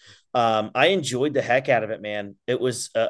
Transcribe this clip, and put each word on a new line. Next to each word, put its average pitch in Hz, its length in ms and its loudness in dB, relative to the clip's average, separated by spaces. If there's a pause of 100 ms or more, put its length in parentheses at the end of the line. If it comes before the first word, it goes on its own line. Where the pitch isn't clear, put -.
(340)
Um, 113 420 2
I 135 120 4
enjoyed 143 460 0
the 135 80 0
heck 131 280 0
out 113 160 2
of 104 40 -6
it, 104 120 -8
man. 104 340 -8 (100)
It 123 140 -2
was, 123 340 -2
uh, 113 160 0